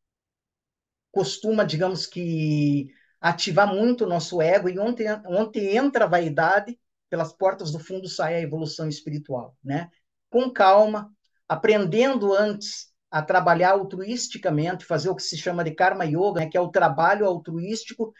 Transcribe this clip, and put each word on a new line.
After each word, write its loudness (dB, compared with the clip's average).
costuma, 0
digamos -4
que, -2
ativar 0
muito 0
o 0
nosso -2
ego, 4
e -4
onde, -2
onde -2
entra 2
a 2
vaidade, 0
pelas -4
portas -2
do -6
fundo -10
sai -4
a -2
evolução -6
espiritual, -8
né? -6
Com 0
calma, 4
aprendendo 2
antes -2
a -2
trabalhar 4
altruisticamente, -2
fazer -2
o 0
que -12
se -8
chama -4
de -4
karma 2
yoga, 0
né, -2
que -2
é 4
o 0
trabalho 2
altruístico, -6